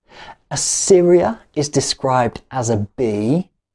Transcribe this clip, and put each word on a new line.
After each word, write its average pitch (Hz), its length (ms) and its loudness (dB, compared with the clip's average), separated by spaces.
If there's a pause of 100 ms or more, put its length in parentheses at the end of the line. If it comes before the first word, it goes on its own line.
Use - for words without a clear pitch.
(520)
Assyria 175 880 2 (160)
is 147 120 -2
described 131 720 -2 (100)
as 123 180 -4
a 113 80 0
bee. 110 720 -2 (280)